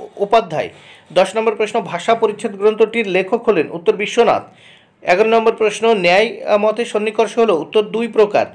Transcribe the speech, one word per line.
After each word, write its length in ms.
উপাধ্যায়। 520
দশ 240
নম্বর 180
প্রশ্ন, 260
ভাষা 340
পরিচ্ছেদ 420
গ্রন্থটির 500
লেখক 420
হলেন 220
উত্তর 260
বিশ্বনাথ। 460
এগারো 260
নম্বর 240
প্রশ্ন, 420
ন্যায়, 500
আহ, 140
মতে 260
সন্নিকর্ষ 540
হলো 180
উত্তর 260
দুই 260
প্রকার। 460